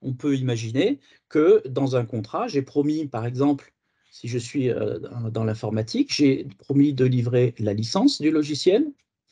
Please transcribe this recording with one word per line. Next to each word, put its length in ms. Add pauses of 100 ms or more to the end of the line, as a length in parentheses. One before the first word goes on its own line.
On 120
peut 220
imaginer 640 (300)
que 380
dans 280
un 100
contrat, 420
j'ai 140
promis, 460
par 180
exemple, 480 (380)
si 160
je 100
suis, 320
euh, 300
dans, 300
dans 140
l'informatique, 720
j'ai 320 (140)
promis 340
de 120
livrer 520
la 160
licence 480
du 80
logiciel, 640 (400)